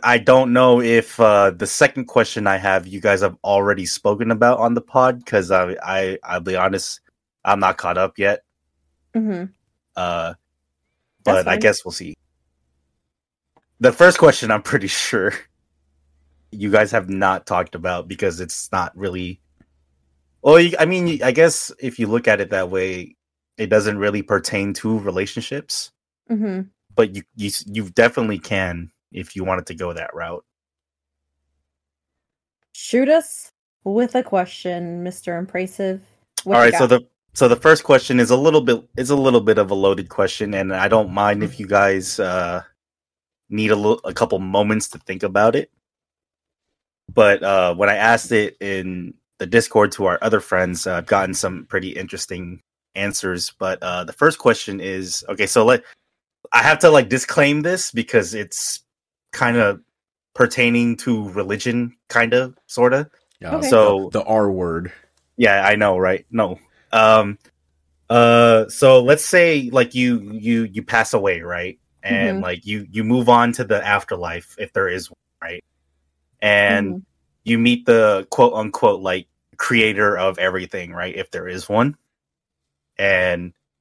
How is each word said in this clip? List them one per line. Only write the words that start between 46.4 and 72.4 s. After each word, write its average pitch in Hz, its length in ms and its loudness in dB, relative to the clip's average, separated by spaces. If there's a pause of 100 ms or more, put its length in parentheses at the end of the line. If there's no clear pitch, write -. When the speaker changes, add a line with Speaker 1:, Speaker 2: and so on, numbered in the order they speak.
Speaker 1:
But, 101 300 4
uh, 92 320 0
when 101 140 0
I 104 80 0
asked 113 360 2
it 104 280 0
in 92 540 -8 (240)
the 95 80 -10
Discord 104 460 2
to 98 140 -4
our 90 160 0
other 107 180 0
friends, 90 460 -4
uh, 92 80 -4
I've 87 120 -8
gotten 95 280 0
some 90 320 -8
pretty 95 240 -6
interesting 90 720 -12 (340)
answers. 95 640 -6
But, 92 240 -6
uh, 90 220 -8
the 78 80 -16
first 151 260 -2
question 101 420 -2
is, 92 480 -10
okay, 101 180 -4
so 113 180 2
let, 120 200 2 (680)
I 117 100 4
have 151 180 2
to, 165 100 8
like, 135 180 4
disclaim 143 540 -2
this 180 300 -4
because 113 420 -2
it's - 460 -8 (540)
kinda 117 460 0 (540)
pertaining 120 640 2
to 107 320 -4
religion, 104 640 -4 (140)
kinda, 123 440 0 (120)
sorta. 127 440 0 (300)
Speaker 3:
Yeah, 87 160 -8
Speaker 2:
Okay. 294 140 -2
Speaker 1:
So 101 420 4
Speaker 3:
the, 107 80 -2
the - 40 -6
R 107 260 0
word. 90 420 -6 (440)
Speaker 1:
Yeah, 98 300 4
I 104 100 4
know, 101 220 2
right? 92 320 -2
No. 107 280 -2 (340)
Um, 110 460 4 (720)
uh, 117 580 6
so 131 340 6
let's 147 220 2
say, 160 480 2
like, 123 220 2
you, 123 260 0 (120)
you, 113 320 -2
you 104 180 -10
pass 113 320 -2
away, 98 280 0
right? 87 360 -10 (240)
And 98 340 -2
Speaker 2:
Mm-hmm. 98 60 -8